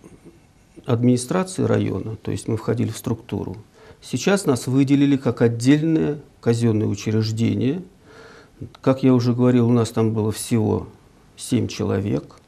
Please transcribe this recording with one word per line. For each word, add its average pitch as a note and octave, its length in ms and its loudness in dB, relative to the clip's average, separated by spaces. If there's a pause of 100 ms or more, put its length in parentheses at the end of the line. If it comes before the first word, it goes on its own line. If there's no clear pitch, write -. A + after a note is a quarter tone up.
(880)
администрации B2 760 0
района, G#2+ 540 -2
то - 160 -8
есть G2+ 160 -8
мы A2+ 80 -2
входили A2 340 -4
в A2 60 -8
структуру. G2+ 600 -6 (460)
Сейчас F#3+ 420 -2
нас C3+ 220 0
выделили C#3 500 4
как C3 260 -2
отдельное D3 760 2 (220)
казенное A#2 480 2
учреждение. A2 920 -2 (1000)
Как C3 240 0
я C3 100 6
уже A#2+ 200 2
говорил, B2 340 4
у A#2+ 40 2
нас A#2 180 2
там A2+ 220 0
было A2 200 -2
всего G#2 560 -2 (480)
семь A2 320 -2
человек, G2+ 680 -4 (120)